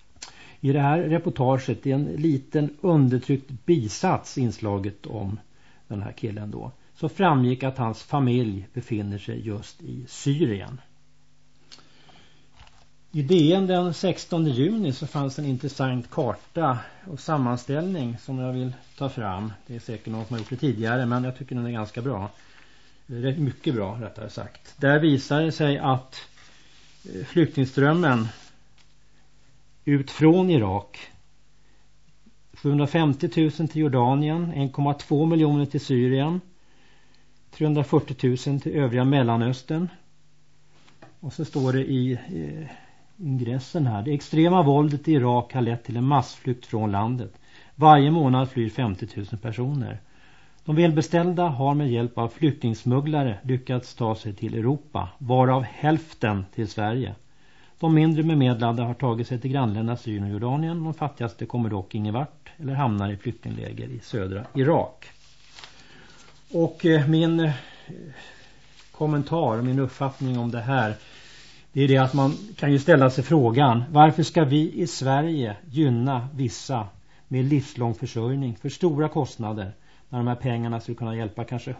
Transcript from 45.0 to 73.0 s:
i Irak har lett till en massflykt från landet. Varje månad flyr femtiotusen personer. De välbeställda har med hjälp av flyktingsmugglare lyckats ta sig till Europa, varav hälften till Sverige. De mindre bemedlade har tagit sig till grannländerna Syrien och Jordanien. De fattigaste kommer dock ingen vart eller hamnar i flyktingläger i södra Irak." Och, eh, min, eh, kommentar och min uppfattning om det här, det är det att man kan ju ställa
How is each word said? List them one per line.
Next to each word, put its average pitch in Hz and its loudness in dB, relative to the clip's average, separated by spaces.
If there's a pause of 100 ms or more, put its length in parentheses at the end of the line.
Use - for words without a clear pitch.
i 160 4
Irak 123 2
har 127 0
lett 117 -2
till 117 -8
en 120 -2
massflykt 131 -2
från 107 -2
landet. 110 -4 (420)
Varje 147 8
månad 131 4
flyr 113 -2
femtiotusen 101 -6
personer. 117 -6 (640)
De 156 -2
välbeställda 170 2
har 135 0
med 147 0
hjälp 120 -2
av 117 -2
flyktingsmugglare 131 0
lyckats 127 -4
ta 110 -2
sig 104 -10
till 113 -6
Europa, 113 -2 (100)
varav 127 4
hälften 123 -2 (100)
till 113 -4
Sverige. 107 -4 (640)
De 160 2
mindre 156 4
bemedlade 123 2
har 117 -4
tagit 117 -2
sig 123 -6
till 135 -4
grannländerna 117 -2
Syrien 104 -6
och 101 -4
Jordanien. 151 -4
De 160 -6
fattigaste 123 -8
kommer 117 -2
dock 101 -6
ingen 107 -4
vart - -8
eller 135 -8
hamnar 104 0
i 101 -6
flyktingläger 110 -10
i 123 -12
södra 98 -6
Irak." 127 0 (1500)
Och, 165 0
eh, 156 4
min, 165 4
eh, 156 2 (1400)
kommentar 151 -2
och 120 -2
min 127 0
uppfattning 131 -4
om 120 -4
det 120 -6
här, 113 0 (800)
det 135 2
är 143 4
det 135 8
att 135 2
man 139 4 (240)
kan 143 0
ju 139 6
ställa 135 8